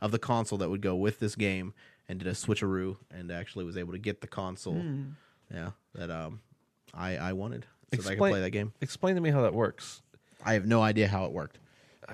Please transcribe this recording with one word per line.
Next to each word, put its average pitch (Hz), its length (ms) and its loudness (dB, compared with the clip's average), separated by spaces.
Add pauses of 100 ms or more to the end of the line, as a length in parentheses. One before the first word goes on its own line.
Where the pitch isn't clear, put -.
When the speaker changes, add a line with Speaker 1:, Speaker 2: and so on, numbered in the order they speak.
Speaker 1:
of 104 100 0
the 113 80 2
console 117 400 0
that 90 100 0
would 101 120 -2
go 95 140 0
with 104 240 0
this 104 160 -2
game 95 380 -2 (360)
and 92 100 -6
did 90 80 -4
a 90 40 0
switcheroo 95 680 -2 (140)
and 87 200 -10
actually 87 340 -8
was 85 120 -8
able 87 160 -6
to 92 60 -8
get 104 220 -4
the - 60 -12
console. 95 460 -6
Speaker 2:
Hmm. 139 300 -4 (500)
Speaker 1:
Yeah, 87 180 -8 (240)
that, 87 160 -8
um, 82 300 -8 (520)
I, 90 240 -4
I 90 160 -2
wanted 113 300 -6
so - 40 -20
that - 40 -20
I - 320 -6
could 95 80 -2
Speaker 3:
Explain 143 220 4
Speaker 1:
play 98 80 2
that 92 100 0
game. 107 300 -2
Speaker 3:
explain 185 340 0
to 175 60 2
me 160 100 4
how 139 120 6
that 95 100 6
works. - 480 0 (420)
Speaker 1:
I 110 100 2
have 98 120 4
no 113 160 8
idea 110 260 6
how 98 180 2
it - 60 -2
worked. - 280 -8 (540)